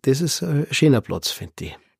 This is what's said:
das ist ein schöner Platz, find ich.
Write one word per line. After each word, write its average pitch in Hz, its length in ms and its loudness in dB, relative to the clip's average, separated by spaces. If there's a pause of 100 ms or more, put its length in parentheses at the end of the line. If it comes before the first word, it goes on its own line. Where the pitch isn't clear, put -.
das 135 180 2
ist 170 220 -4
ein 151 280 -2
schöner 135 300 4
Platz, - 320 -6
find - 280 -14
ich. 82 160 -12 (240)